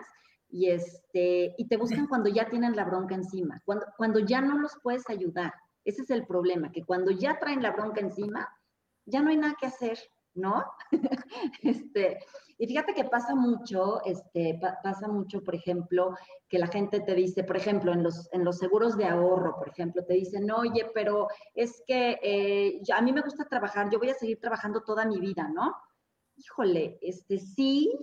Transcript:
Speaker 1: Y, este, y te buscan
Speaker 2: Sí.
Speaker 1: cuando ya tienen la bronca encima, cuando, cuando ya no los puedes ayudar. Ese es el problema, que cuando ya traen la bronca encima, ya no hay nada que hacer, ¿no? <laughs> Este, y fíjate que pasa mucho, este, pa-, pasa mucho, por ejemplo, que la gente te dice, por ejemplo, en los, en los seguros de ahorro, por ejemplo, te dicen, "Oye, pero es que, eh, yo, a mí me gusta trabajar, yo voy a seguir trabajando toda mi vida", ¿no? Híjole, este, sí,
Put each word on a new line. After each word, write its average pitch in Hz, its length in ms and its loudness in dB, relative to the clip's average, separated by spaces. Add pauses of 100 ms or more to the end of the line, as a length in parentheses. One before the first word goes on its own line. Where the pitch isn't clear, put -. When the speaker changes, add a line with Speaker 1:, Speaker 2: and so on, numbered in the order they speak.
(500)
Speaker 1:
Y, 180 200 2
este, 175 880 0
y 233 100 -4
te 226 100 2
buscan 233 260 0
Speaker 2:
Sí. 285 40 -2
Speaker 1:
cuando 226 220 2
ya 220 200 2
tienen 240 260 0
la 196 100 -2
bronca 185 300 -2
encima, 180 500 -6
cuando, 208 200 -2 (120)
cuando 220 220 4
ya 240 220 2
no 285 160 2
los 294 240 -2
puedes 247 280 -4
ayudar. 180 440 -4 (300)
Ese 208 200 -4
es - 60 -10
el 240 160 0
problema, 180 460 0
que 165 120 -8
cuando 185 280 0
ya 277 280 0
traen 285 220 -2
la 214 100 0
bronca 214 280 -4
encima, 208 480 -6 (580)
ya 254 160 0
no 302 80 4
hay 311 80 4
nada 302 220 0
que 262 80 -4
hacer, 233 320 -6 (340)
¿no? 190 300 -2 (280)
<laughs> 269 720 -2
Este, - 560 0 (380)
y 226 100 -2
fíjate 302 260 -2
que 254 120 0
pasa 240 300 0
mucho, 220 720 2
este, 170 560 -2
pa-, 185 220 -2
pasa 196 240 -4
mucho, 196 360 -4
por 175 120 -4
ejemplo, 180 600 0 (320)
que 180 120 2
la 170 80 2
gente 202 340 0
te 190 140 0
dice, 185 280 2
por 185 140 -2
ejemplo, 185 340 2
en 170 120 2
los, 165 280 -2
en 180 140 0
los 175 140 0
seguros 208 380 4
de 208 80 2
ahorro, 175 520 4
por - 120 -6
ejemplo, 175 360 -4
te 180 80 2
dicen, 196 380 0
"Oye, 226 420 0
pero 208 340 2 (260)
es 233 340 -2
que, 247 340 2
eh, 202 640 2
yo, - 120 2
a 220 60 4
mí 247 100 4
me 285 100 2
gusta 285 240 -6
trabajar, 202 440 -2
yo 214 100 2
voy 254 100 0
a 269 60 0
seguir 226 240 -4
trabajando 220 420 -2
toda 220 240 0
mi 208 140 0
vida", 175 340 -2
¿no? 240 200 0 (640)
Híjole, 175 640 0
este, 185 380 -4
sí, 277 520 2 (120)